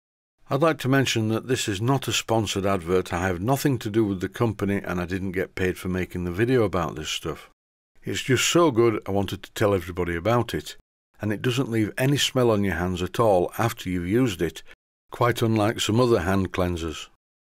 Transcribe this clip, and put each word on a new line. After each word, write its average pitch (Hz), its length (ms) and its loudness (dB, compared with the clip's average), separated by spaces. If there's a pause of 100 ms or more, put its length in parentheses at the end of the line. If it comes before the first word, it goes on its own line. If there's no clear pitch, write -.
(500)
I'd 139 120 0
like 160 180 4
to 127 100 -2
mention 120 400 2
that 110 180 -2
this 123 200 -2
is 98 140 -2
not 135 260 0
a 113 60 -2
sponsored 104 520 0
advert. 92 480 0
I 90 140 0
have 87 140 -2
nothing 131 380 0
to 110 100 -6
do 110 160 2
with 98 160 -2
the 95 80 -2
company 101 540 0
and 90 160 -4
I 87 60 -4
didn't 92 280 -4
get 92 220 -4
paid 92 220 0
for - 120 -8
making 90 340 -4
the 90 80 -4
video 117 320 2
about 82 320 -2
this 76 140 -10
stuff. - 400 -8 (540)
It's 107 180 -6
just - 260 2
so 170 240 4
good 113 340 2
I 101 60 -6
wanted 98 320 -2
to - 80 -20
tell 104 220 2
everybody 87 420 -2
about 110 380 0
it, - 240 -8 (440)
and 107 100 -2
it 104 100 -6
doesn't 123 280 0
leave 110 280 0
any 135 200 2
smell 123 340 2
on 101 120 2
your 95 120 0
hands 87 260 -2
at - 180 -4
all 98 380 4
after 113 320 -2
you've 90 180 -2
used 104 340 0
it, 82 220 -4 (480)
quite 120 300 0
unlike 110 380 2
some 107 200 2
other 117 220 4
hand 92 320 0
cleansers. 85 540 -4 (420)